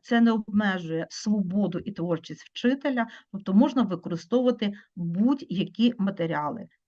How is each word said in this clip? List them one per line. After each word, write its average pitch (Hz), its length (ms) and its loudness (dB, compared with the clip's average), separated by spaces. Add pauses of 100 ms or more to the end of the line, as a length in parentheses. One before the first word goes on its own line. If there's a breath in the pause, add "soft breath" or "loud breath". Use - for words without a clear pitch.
це 233 200 2
не 233 100 6
обмежує 190 800 -2
свободу 190 680 -2
і - 120 -10
творчість 165 520 -6
вчителя, 254 640 -2 (240 loud breath)
тобто 196 220 -4
можна 254 300 6
використовувати 202 920 -2 (220 loud breath)
будь-які 202 1000 0
матеріали, 165 720 -4 (200)